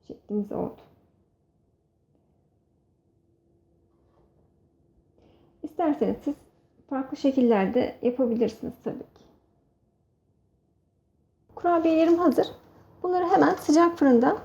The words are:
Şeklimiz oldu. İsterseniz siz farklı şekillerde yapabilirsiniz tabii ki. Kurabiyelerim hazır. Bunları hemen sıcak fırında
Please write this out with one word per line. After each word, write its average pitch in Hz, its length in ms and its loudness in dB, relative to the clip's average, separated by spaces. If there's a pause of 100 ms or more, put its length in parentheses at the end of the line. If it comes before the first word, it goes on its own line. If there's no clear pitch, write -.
Şeklimiz 208 440 -10
oldu. - 300 -8 (4000)
İsterseniz 285 600 -2
siz 285 120 -6 (540)
farklı 269 280 -8
şekillerde 240 840 0
yapabilirsiniz 240 720 -4 (100)
tabii - 160 -8
ki. - 240 -20 (2250)
Kurabiyelerim 330 600 2
hazır. 339 300 0 (560)
Bunları 359 220 -2
hemen 349 300 2
sıcak 339 420 2
fırında 269 480 4